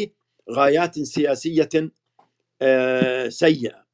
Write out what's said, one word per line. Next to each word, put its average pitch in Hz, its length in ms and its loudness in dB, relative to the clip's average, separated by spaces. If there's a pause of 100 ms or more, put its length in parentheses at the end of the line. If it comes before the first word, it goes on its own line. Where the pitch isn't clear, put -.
(500)
لغايات 151 500 2
سياسية، 147 720 -2 (920)
آه، 127 680 0
سيئة، 151 640 -2